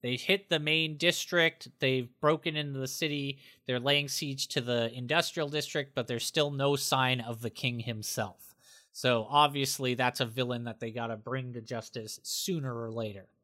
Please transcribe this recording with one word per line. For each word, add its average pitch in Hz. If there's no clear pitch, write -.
they've 123
hit 196
the 165
main 156
district, 165
they've 131
broken 156
into 143
the 131
city, 139
they're 123
laying 143
siege 135
to 135
the 117
industrial 147
district, 143
but 123
there's 120
still 147
no 143
sign 127
of 113
the 117
king 120
himself. 110
So 117
obviously 139
that's 123
a 131
villain 120
that 117
they 117
gotta 117
bring 123
to 117
justice 113
sooner 139
or 117
later. 107